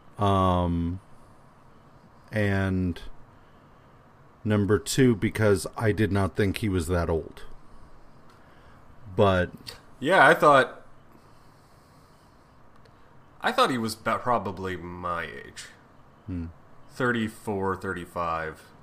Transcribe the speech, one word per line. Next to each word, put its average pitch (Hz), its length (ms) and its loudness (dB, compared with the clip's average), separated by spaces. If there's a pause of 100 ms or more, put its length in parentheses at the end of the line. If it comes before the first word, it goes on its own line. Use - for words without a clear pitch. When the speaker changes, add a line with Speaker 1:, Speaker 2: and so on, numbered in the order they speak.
(220)
Speaker 1:
Um, 90 760 2 (1300)
and 95 680 0 (1500)
number 104 340 2
two, 127 360 2
because 104 500 2 (120)
I 110 160 0
did 101 180 0
not 98 260 0
think 98 200 0
he 110 120 -2
was 90 180 -2
that 85 220 0
old. - 340 -6 (1700)
But 92 360 4 (480)
Speaker 2:
Yeah, 151 280 6
I 156 60 8
thought, 147 480 4 (2500)
I 226 100 -2
thought 233 200 2
he 127 60 -2
was 110 180 -4
about 107 260 -2
probably 95 560 -4
my 87 460 -8
age. - 440 -16 (600)
Speaker 1:
Hmm. 87 180 -8 (460)
Speaker 2:
Thirty-four, 107 840 -2
thirty-five, 85 840 -6 (220)